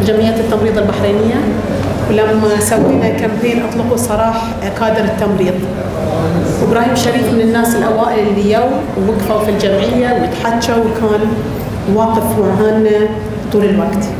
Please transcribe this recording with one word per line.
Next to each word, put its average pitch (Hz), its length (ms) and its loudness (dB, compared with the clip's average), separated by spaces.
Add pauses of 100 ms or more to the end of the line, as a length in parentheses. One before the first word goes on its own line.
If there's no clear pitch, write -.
جمعية 226 280 2
التمريض 214 440 0
البحرينية، 202 560 0 (760)
ولما 214 500 2
سوينا 220 480 2
كامبين 233 600 -2
أطلقوا 233 260 0
سراح، 226 460 0 (220)
آه، 196 160 -6
كادر 214 240 0
التمريض، 190 500 0 (1080)
وإبراهيم 240 340 2
شريف 240 360 0
من 226 80 2
الناس 226 340 2
الأوائل 220 540 0
اللي 202 240 2
يو 220 80 4 (380)
ووقفوا 208 460 0
في 214 60 0
الجمعية 226 720 0
وتحكوا 233 600 0
وكان 220 360 0 (720)
واقف 220 300 2 (140)
معانا 214 680 2 (460)
طول 202 120 2
الوقت. 202 400 0 (160)